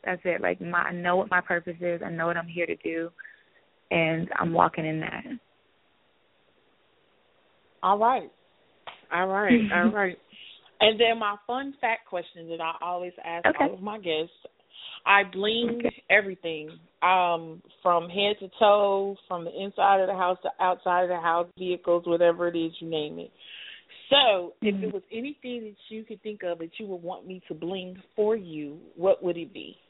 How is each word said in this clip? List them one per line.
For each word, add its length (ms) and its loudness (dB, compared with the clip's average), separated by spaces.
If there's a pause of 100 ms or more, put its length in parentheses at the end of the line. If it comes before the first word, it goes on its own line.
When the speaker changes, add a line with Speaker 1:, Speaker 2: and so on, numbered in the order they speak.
Speaker 1:
That's 220 -6
it. 160 -2
Like, 180 -2
my, 200 -2
I 140 -2
know 220 0
what 160 0
my 100 2
purpose 380 -6
is. 260 -4
I 40 -8
know 180 -4
what 100 -2
I'm 100 -8
here 180 -4
to 120 -4
do, 320 -6 (800)
and 360 0 (100)
I'm 160 0
walking 320 4
in 160 -4
that. 220 -8 (2500)
Speaker 2:
All 140 4
right. 320 2 (840)
All 140 0
right. 320 4 (100)
Speaker 1:
<laughs> 40 -2
Speaker 2:
All 180 4
right. 260 -2 (600)
And 200 4
then 200 4
my 180 -2 (100)
fun 340 -6
fact 260 -2
question 420 -10
that 120 -8
I 200 -4
always 320 -6 (120)
ask 220 -6
Speaker 1:
Okay. 140 2
Speaker 2:
all 120 0
of 80 -14
my 160 -8
guests. 360 -4 (720)
I 180 8
bling 560 -2
Speaker 1:
Okay. 300 -4
Speaker 2:
everything, 600 0 (320)
um, 600 2 (200)
from 280 2
head 320 0
to 80 -12 (100)
toe, 560 6 (120)
from 180 -6
the 60 -8 (120)
inside 380 4
of 60 2
the 60 -2
house 300 0
to 60 -4 (100)
outside 440 2
of 60 0
the 100 0
house, 280 0 (100)
vehicles, 480 -2
whatever 420 4
it 100 -4
is, 220 -2
you 100 -10
name 280 -6
it. 140 -14 (800)
So, 520 4
if 140 2
Speaker 1:
Mm-hmm. 60 -4
Speaker 2:
there 100 -2
was 100 -6 (100)
anything 520 -8
that 120 -14 (140)
you 140 -10
could 180 -16
think 220 -10
of 160 -4
that 180 -10
you 100 -10
would 140 -8
want 240 -10
me 220 -14
to 80 -10
bling 420 -8 (180)
for 200 2
you, 420 -8 (180)
what 280 4
would 140 0
it 160 -10
be? 240 -16 (120)